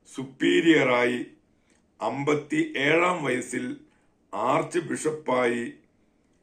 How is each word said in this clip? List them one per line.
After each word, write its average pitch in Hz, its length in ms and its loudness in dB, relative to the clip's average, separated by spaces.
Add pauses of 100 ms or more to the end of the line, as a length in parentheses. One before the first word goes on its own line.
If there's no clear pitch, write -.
(160)
സുപ്പീരിയറായി. 135 1120 2 (720)
അമ്പത്തിയേഴാം 147 1200 0
വയസ്സിൽ 127 420 -4 (680)
ആർച്ച് 147 460 0
ബിഷപ്പായി. 127 920 -2 (680)